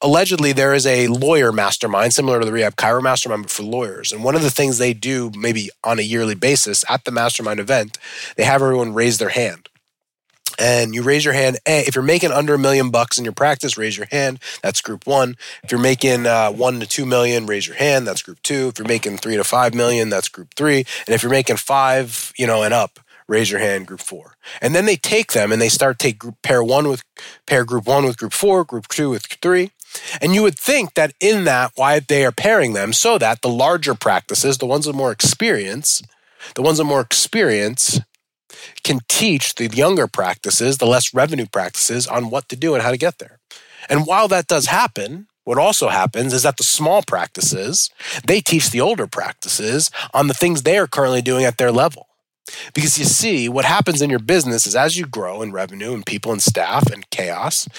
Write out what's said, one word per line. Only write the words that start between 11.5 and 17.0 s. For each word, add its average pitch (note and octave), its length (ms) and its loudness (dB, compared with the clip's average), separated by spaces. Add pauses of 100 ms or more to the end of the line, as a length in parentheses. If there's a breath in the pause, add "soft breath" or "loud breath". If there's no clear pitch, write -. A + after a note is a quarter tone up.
Eh, D3+ 200 2
if C3 80 -4
you're C3 80 0
making E3 300 2
under D3 220 2
a C#3+ 40 2
million C3+ 320 2
bucks A#2+ 280 0
in B2 60 -6
your A2 100 -6
practice, C#3 420 0
raise A2 200 -6
your G2+ 140 -10
hand. C3+ 280 -2 (240 loud breath)
That's - 180 -2
group - 260 -10
one. C3 300 2 (260 loud breath)
If - 100 -6
you're A#2+ 80 0
making, B2+ 460 2
uh, A2+ 260 2
one B2 280 -2
to G#2+ 60 -8
two C#3+ 180 -4